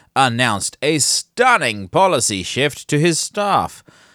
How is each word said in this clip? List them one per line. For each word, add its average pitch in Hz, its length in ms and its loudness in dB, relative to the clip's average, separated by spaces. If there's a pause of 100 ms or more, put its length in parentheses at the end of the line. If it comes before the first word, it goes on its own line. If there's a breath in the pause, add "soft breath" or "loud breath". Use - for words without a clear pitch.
(160 loud breath)
announced 120 640 0
a 151 180 0
stunning 131 920 0
policy 143 540 0
shift - 440 -4
to 151 100 0
his 160 220 2
staff. 185 640 -2 (320 soft breath)